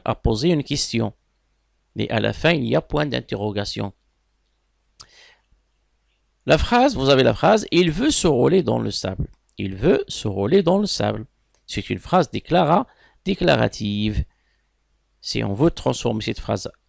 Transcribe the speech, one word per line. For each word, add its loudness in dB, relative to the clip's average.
à -2
poser 0
une 0
question. -4
Mais -4
à -2
la 0
fin, 0
il 0
y 0
a 0
point -4
d'interrogation. -6
La 4
phrase, 4
vous 2
avez 6
la 4
phrase, 2
il 4
veut 0
se 2
rouler 4
dans 0
le -4
sable. -6
Il -6
veut 2
se -8
rouler 0
dans 2
le 0
sable. -4
C'est -8
une -4
phrase 0
déclara-, 0
déclarative. 0
Si -4
on -4
veut 2
transformer -4
cette -6
phrase -6